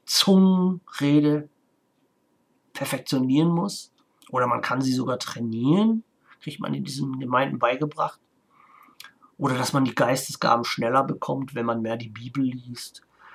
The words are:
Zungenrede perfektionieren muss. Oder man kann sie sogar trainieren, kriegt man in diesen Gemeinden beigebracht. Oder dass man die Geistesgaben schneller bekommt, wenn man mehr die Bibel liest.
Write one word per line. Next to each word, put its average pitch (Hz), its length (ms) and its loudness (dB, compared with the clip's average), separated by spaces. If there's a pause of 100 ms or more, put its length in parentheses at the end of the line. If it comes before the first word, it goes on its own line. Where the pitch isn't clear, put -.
Zungenrede 180 1400 4 (1300)
perfektionieren 135 720 2
muss. 170 440 -2 (380)
Oder 127 160 0
man 120 140 0
kann 131 220 -2
sie 131 100 2
sogar 127 260 0
trainieren, 143 840 0 (360)
kriegt 147 200 -12
man 143 140 -4
in 139 100 -6
diesen 135 340 -6
Gemeinden 127 400 -2
beigebracht. 143 640 -4 (1200)
Oder 131 180 0
dass 127 160 -2
man 135 120 2
die 120 100 -2
Geistesgaben 120 720 0
schneller 127 400 0
bekommt, 135 500 -6
wenn 120 120 -4
man 117 160 -2
mehr 113 140 -4
die 117 140 -12
Bibel 123 340 -6
liest. 123 580 -8 (320)